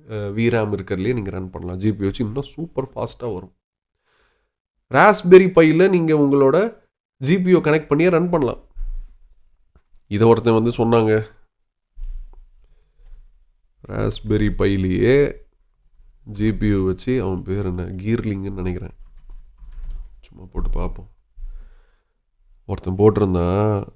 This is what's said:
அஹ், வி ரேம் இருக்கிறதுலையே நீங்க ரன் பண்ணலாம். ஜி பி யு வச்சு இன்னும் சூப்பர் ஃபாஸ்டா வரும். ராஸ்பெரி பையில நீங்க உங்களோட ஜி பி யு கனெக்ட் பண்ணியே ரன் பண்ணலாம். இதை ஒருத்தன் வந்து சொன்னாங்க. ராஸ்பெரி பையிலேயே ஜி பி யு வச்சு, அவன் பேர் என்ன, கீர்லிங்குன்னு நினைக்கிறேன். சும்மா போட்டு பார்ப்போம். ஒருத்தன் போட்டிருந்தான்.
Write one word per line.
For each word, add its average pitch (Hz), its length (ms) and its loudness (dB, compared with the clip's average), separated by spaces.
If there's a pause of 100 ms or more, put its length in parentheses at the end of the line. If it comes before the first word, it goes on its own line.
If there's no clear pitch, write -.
அஹ், 104 240 -8
வி 113 160 -2
ரேம் 110 240 0
இருக்கிறதுலையே 95 400 -4
நீங்க 104 160 -6
ரன் 92 200 -8
பண்ணலாம். 90 280 -10
ஜி 101 140 0
பி 98 120 -6
யு - 20 -2
வச்சு 101 200 -4
இன்னும் 117 180 -8
சூப்பர் - 520 -10
ஃபாஸ்டா 113 380 -10
வரும். 92 200 -14 (1400)
ராஸ்பெரி 185 560 6
பையில 165 420 4
நீங்க 165 240 2
உங்களோட 143 600 2 (440)
ஜி 160 240 0
பி 180 100 2
யு 180 60 8
கனெக்ட் 151 300 0
பண்ணியே 160 220 2
ரன் 175 200 2
பண்ணலாம். 151 280 -2 (1500)
இதை 104 200 2
ஒருத்தன் 113 260 4
வந்து 113 160 2
சொன்னாங்க. 113 540 2 (2750)
ராஸ்பெரி 107 680 -2
பையிலேயே 98 760 0 (920)
ஜி 107 280 -2
பி 107 160 -2
யு 98 180 0
வச்சு, 101 360 -4
அவன் 92 220 -4
பேர் 98 220 -6
என்ன, 90 180 -6
கீர்லிங்குன்னு 98 800 -6
நினைக்கிறேன். 90 320 -8 (1300)
சும்மா - 300 -20
போட்டு - 180 -4
பார்ப்போம். 87 400 -4 (1600)
ஒருத்தன் 95 320 -6
போட்டிருந்தான். 98 840 2 (120)